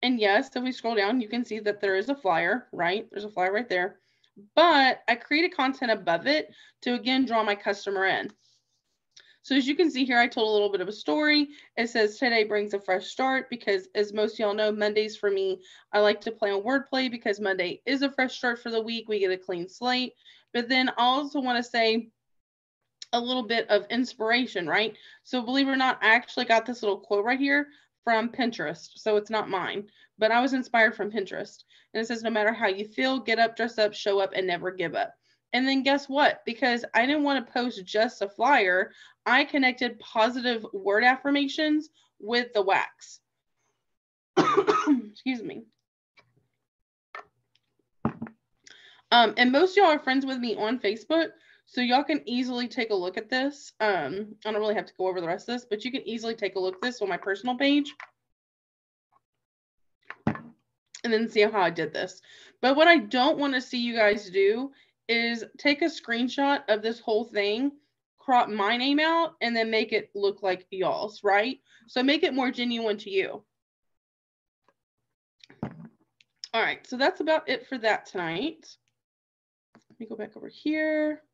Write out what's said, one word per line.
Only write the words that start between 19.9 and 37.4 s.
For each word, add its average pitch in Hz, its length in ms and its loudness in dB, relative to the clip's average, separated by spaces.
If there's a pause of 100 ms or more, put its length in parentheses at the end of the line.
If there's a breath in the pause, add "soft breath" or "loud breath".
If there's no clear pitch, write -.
But 240 140 -2
then 254 220 2
I - 80 -8
also 277 420 2
wanna 247 240 -2
say 233 480 0 (1000)
a 240 60 2
little 247 240 -4
bit 214 260 -2
of 202 200 2
inspiration, 233 760 -2
right? 208 280 0 (280 loud breath)
So 254 180 -4
believe 262 260 0
it 269 40 0
or 262 60 0
not, 262 240 0
I 208 80 4
actually 247 360 2
got 226 200 4
this 240 180 -8
little 202 160 0
quote 202 260 -2
right 262 140 0
here 285 300 0 (340 soft breath)
from 226 260 0
Pinterest. 180 680 -6
So 214 220 0
it's 208 120 -2
not 220 200 -4
mine, 180 400 -4 (280 soft breath)
but 220 140 2
I 240 100 4
was 254 120 0
inspired 226 420 2
from 208 160 -6
Pinterest. 208 520 -8 (300 soft breath)
And 220 80 -2
it 226 40 -2
says, 226 180 -6
"No 226 60 -2
matter 214 240 2
how 220 140 -2
you 196 180 -2
feel, 262 340 -2
get 226 200 -2
up, 226 160 2
dress 233 240 -4
up, 208 140 2
show 202 260 0
up, 190 160 -2
and 190 100 -2
never 175 240 -2
give 175 260 -4
up." 98 200 -2 (380)
And 254 140 0
then 269 160 0
guess 277 240 2
what? 269 380 2
Because 240 480 -2
I 226 120 4
didn't 294 180 0
wanna 277 180 0